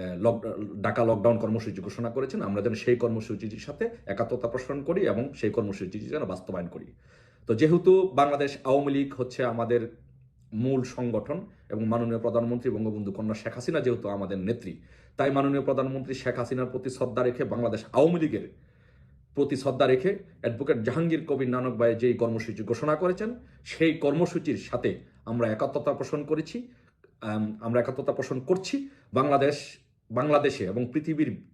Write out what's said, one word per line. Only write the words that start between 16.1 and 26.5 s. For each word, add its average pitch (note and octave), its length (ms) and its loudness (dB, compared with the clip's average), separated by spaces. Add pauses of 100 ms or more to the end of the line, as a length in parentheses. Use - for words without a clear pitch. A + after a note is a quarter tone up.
শেখ B2+ 260 -4
হাসিনার B2 260 -2
প্রতি B2+ 240 -6
শ্রদ্ধা B2 340 -2
রেখে B2 200 0
বাংলাদেশ A2 500 -2
আওয়ামী E3 260 6
লীগের A2 340 -2 (840)
প্রতি C#3 200 2
শ্রদ্ধা C3 320 2
রেখে E3+ 300 4 (240)
অ্যাডভোকেট A#2+ 420 0
জাহাঙ্গীর D#3+ 420 0
কবির C3 240 0
নানক B2+ 240 0
ভাই A#2 220 4
যেই A#2+ 180 4
কর্মসূচি A2+ 500 -2
ঘোষণা D3 320 0
করেছেন, F#3 400 -2 (300)
সেই D#3+ 280 2
কর্মসূচির D3+ 640 0
সাথে - 420 -4 (260)
আমরা A#2 220 0
একাত্মতা C#3 460 0
পোষণ C#3+ 300 -4
করেছি, D#3 440 -4 (540)